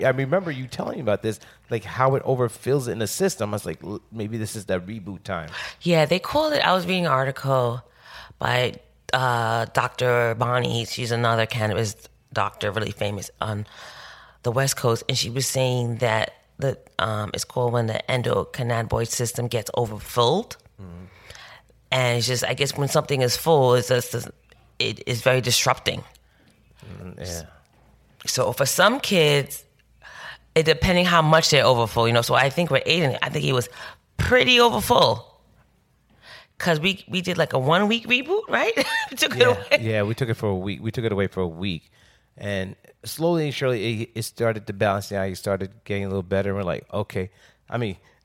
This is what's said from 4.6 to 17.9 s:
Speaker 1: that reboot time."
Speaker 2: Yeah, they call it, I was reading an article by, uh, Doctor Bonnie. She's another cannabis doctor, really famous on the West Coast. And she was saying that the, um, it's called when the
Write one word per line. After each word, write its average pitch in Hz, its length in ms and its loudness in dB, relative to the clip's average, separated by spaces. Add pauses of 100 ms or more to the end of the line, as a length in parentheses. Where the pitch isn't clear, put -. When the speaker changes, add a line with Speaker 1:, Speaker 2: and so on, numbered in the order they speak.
Speaker 1:
that 90 200 -2
reboot 98 380 -12
time." 82 280 -6 (300)
Speaker 2:
Yeah, 160 240 4
they 175 140 2
call 302 320 0
it, 294 80 0
I 175 140 4
was 185 120 0
reading 180 200 0
an 143 80 2
article 131 680 0 (580)
by, 123 360 0 (380)
uh, 117 600 0
Doctor 120 640 2
Bonnie. 120 500 0
She's 120 260 -6
another 117 340 2
cannabis 107 500 -2 (380)
doctor, 104 380 -2
really 107 200 -4
famous 104 400 -6 (100)
on 107 240 -4 (800)
the 123 80 -2
West 135 260 0
Coast. 117 320 0
And 131 80 0
she - 140 -2
was 127 160 -2
saying 123 520 0
that 110 340 0 (260)
the, 135 180 -2 (220)
um, 107 340 -2
it's - 120 -4
called 120 280 -2
when 120 140 2
the 110 200 -2